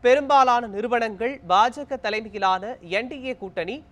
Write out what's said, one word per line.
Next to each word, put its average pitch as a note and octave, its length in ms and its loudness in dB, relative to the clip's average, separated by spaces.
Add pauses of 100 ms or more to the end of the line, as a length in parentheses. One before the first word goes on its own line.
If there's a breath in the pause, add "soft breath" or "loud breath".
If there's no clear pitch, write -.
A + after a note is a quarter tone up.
பெரும்பாலான C4 600 4
நிறுவனங்கள் A3+ 680 -4 (140)
பாஜக B3 560 2
தலைமையிலான G3+ 600 -2 (320)
என் A#3+ 120 -4
டி C#4+ 100 -12 (100)
ஏ B3+ 80 -6
கூட்டணி F#3+ 400 -8 (160)